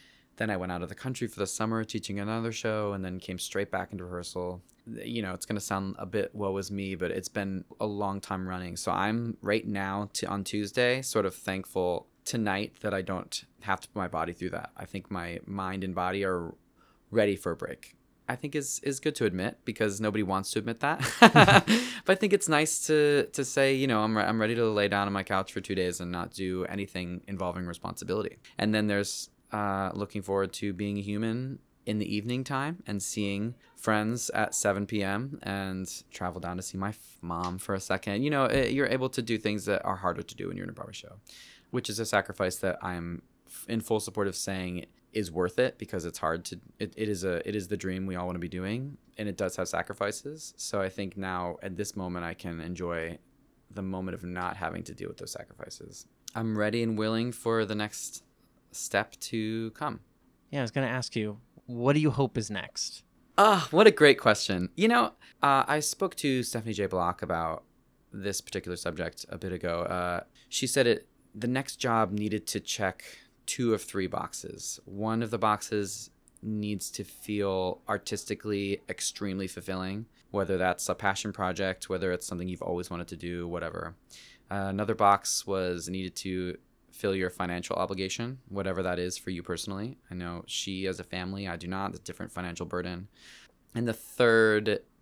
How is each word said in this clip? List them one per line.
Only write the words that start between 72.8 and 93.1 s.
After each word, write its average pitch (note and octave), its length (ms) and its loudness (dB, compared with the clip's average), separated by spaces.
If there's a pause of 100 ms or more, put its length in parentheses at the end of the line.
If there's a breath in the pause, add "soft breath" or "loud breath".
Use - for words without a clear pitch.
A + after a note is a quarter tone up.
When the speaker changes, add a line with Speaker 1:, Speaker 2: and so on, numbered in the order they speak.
Speaker 1:
two A#2 280 2
of G#2 80 2
three F#2+ 260 -2
boxes. - 760 -6
One A2 360 -2
of A2 100 -2
the A#2 60 -2
boxes G#2 720 0 (320)
needs G#2 500 -4
to G#2 120 -6
feel F#2+ 840 -2
artistically G2+ 1000 -2
extremely F#2+ 580 -4
fulfilling, F#2+ 580 -6 (260 soft breath)
whether F#2+ 260 2
that's F2+ 320 2
a F#2 60 4
passion G2+ 360 0
project, F#2+ 580 -2
whether F#2 220 0
it's F2+ 140 -2
something F2+ 220 -4
you've F2+ 140 -4
always F2 280 -2
wanted F2 200 -6
to F2 80 -10
do, F2 300 -6
whatever. E2+ 480 -6 (560 loud breath)
Uh, G2 160 -2
another G2+ 280 0
box - 520 6
was F2+ 420 0
needed F#2+ 280 -4
to F#2 400 -4 (340)
fill G2 240 0
your F#2 140 2
financial F2+ 460 -4
obligation, F#2+ 640 -4 (120)
whatever F#2+ 340 -2
that F2+ 160 0
is F2+ 180 -2
for - 140 -6
you F2 100 -4
personally. G2 560 -6 (140)
I - 20 -10
know F2 320 -6
she F#2+ 400 -4
has F#2 140 -2
a F2+ 40 -8
family, F#2 440 -6
I F2 80 -4
do F2 120 -8
not, F#2+ 280 -4
a - 40 -10
different - 320 -10
financial F2 340 -6
burden. F2+ 420 -6 (640 loud breath)